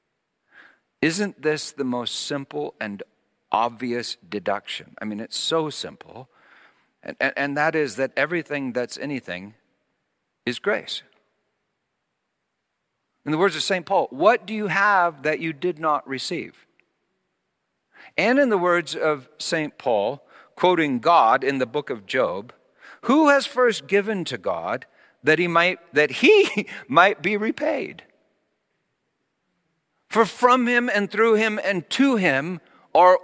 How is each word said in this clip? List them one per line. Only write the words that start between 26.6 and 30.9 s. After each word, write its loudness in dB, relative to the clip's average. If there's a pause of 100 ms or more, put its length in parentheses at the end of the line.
<laughs> -20
might 4
be -2
repaid? -6 (2000)
For 2
from 2
him 0
and -2